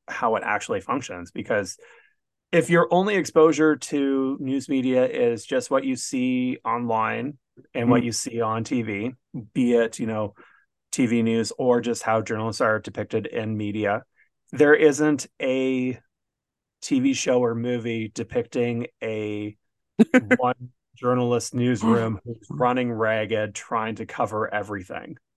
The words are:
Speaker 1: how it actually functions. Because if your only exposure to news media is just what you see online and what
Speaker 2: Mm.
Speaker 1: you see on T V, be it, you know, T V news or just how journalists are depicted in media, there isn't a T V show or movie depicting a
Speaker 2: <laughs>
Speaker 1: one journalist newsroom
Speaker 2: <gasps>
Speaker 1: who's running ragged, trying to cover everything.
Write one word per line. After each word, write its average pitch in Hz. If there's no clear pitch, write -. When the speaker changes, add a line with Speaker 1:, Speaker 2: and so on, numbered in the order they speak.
Speaker 1:
how 113
it 98
actually 104
functions. 101
Because 101
if 165
your 170
only 190
exposure 156
to 135
news 135
media 127
is 120
just 131
what 135
you 131
see 127
online 117
and 117
what 120
Speaker 2:
Mm. -
Speaker 1:
you 117
see 117
on 110
T 123
V, 110
be 120
it, 117
you 117
know, 107
T 131
V 117
news 113
or 123
just 117
how 113
journalists 110
are 110
depicted 104
in 110
media, 104
there 147
isn't 151
a 131
T 135
V 135
show 123
or 117
movie 117
depicting 120
a 107
Speaker 2:
<laughs> -
Speaker 1:
one 123
journalist 123
newsroom 113
Speaker 2:
<gasps> -
Speaker 1:
who's 117
running 123
ragged, 107
trying 110
to 107
cover 110
everything. 101